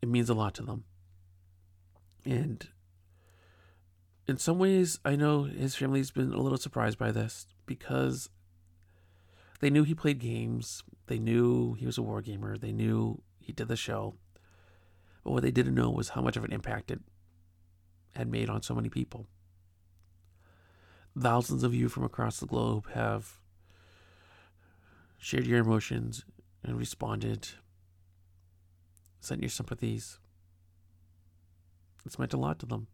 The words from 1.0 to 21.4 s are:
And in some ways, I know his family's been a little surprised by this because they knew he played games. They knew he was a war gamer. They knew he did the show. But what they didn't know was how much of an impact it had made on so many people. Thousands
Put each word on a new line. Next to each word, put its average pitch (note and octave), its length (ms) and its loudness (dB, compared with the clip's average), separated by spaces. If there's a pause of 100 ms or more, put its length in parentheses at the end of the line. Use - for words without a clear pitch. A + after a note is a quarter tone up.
And B2+ 440 -2 (1600)
in C3+ 100 0
some E3 220 2
ways, F#3 440 4
I C#3+ 120 2
know D3 280 4
his C3+ 320 -2
family's C3+ 360 0
been C3 200 0
a - 100 0
little C3+ 160 2
surprised A2 420 -2
by A2+ 120 0
this A2 360 -4 (180)
because C3 640 -2 (1300)
they C#3+ 120 4
knew D3+ 120 8
he D#3 120 2
played D3 240 0
games. A#2 640 -4 (240)
They A#2 100 -4
knew A#2+ 560 4
he A#2 140 -4
was A#2+ 100 -4
a A#2+ 60 -2
war G#2+ 180 -4
gamer. G#2+ 360 -8
They A2 140 -6
knew A2 520 0 (160)
he - 120 -16
did A#2+ 160 -6
the A#2 80 0
show. G#2+ 400 -4 (1080)
But - 80 -4
what B2+ 100 2
they C3 100 4
didn't B2+ 220 4
know A#2+ 160 4
was A#2 200 -2
how - 120 -4
much A#2+ 160 0
of A2+ 60 -4
an A2 100 -6
impact A2 380 -6
it C3 80 -6 (1160)
had A#2+ 120 -4
made A2+ 220 -2
on G#2+ 120 -2
so A#2 140 -4
many A2+ 140 -2
people. A2+ 360 -6 (1900)
Thousands B2 460 2